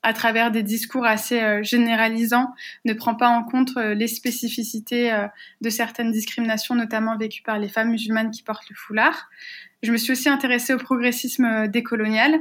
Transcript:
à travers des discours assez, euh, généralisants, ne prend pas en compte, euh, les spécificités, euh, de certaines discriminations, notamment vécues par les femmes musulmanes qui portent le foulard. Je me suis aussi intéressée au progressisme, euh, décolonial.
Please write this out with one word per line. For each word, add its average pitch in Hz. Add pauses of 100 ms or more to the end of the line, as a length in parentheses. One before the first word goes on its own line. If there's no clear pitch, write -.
à 220
travers 226
des 220
discours 226
assez, 226
euh, 214
généralisants, 226 (300)
ne 233
prend 220
pas 240
en 233
compte, 254
euh, 214
les 220
spécificités, 233
euh, 208 (340)
de 226
certaines 233
discriminations, 220
notamment 226
vécues 220
par 214
les 208
femmes 226
musulmanes 220
qui -
portent -
le 196
foulard. 233 (540)
Je 226
me 233
suis 233
aussi 254
intéressée 247
au 254
progressisme, 247
euh, 220
décolonial. 226